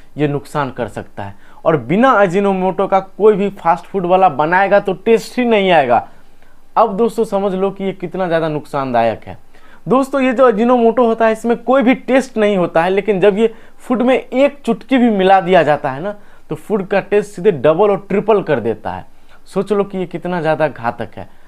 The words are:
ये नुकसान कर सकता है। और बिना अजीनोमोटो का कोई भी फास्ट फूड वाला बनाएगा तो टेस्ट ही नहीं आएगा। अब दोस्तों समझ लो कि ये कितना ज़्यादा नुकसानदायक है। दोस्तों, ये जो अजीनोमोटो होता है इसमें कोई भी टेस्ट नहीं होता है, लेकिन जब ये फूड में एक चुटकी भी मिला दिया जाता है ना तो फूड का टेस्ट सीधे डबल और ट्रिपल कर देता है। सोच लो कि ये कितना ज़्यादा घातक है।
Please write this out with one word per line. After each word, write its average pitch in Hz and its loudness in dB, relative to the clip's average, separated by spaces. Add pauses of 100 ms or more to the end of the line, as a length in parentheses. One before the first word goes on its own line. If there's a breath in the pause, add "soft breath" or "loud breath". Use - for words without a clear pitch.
(180 soft breath)
ये 147 0
नुकसान 143 -6
कर 113 -6
सकता 104 -12
है। 98 -12 (300 soft breath)
और 160 2
बिना 185 2
अजीनोमोटो 190 0
का 190 0
कोई 202 2
भी 196 -2
फास्ट 175 -2
फूड 190 -6
वाला 185 4
बनाएगा 175 2
तो 190 -2
टेस्ट - -2
ही 247 0
नहीं 202 2
आएगा। 127 4 (720 soft breath)
अब 208 2
दोस्तों 226 0
समझ 202 -2
लो 190 -2
कि 190 -10
ये 190 -2
कितना 185 -6
ज़्यादा 165 -2
नुकसानदायक 131 -2
है। 92 -14 (500 soft breath)
दोस्तों, 269 0
ये 262 0
जो 254 4
अजीनोमोटो 233 2
होता 226 0
है 226 4
इसमें 226 -2
कोई 254 0
भी 247 2
टेस्ट 262 -2
नहीं 208 2
होता 165 0
है, 180 0
लेकिन 196 -2
जब 196 4
ये 226 0 (260 loud breath)
फूड - -4
में 254 2
एक 254 0
चुटकी 233 -2
भी 240 4
मिला 190 4
दिया 175 4
जाता 143 0
है 135 -10
ना 202 -8 (340 soft breath)
तो 156 -6
फूड 196 -6
का 196 -2
टेस्ट 202 -2
सीधे 185 0
डबल 160 2
और 196 -4
ट्रिपल 208 0
कर 147 -2
देता 104 -6
है। 92 -12 (400 soft breath)
सोच 190 -6
लो 202 0
कि 190 -8
ये 185 -6
कितना 175 -6
ज़्यादा 156 0
घातक 117 -8
है। 92 -14 (200 soft breath)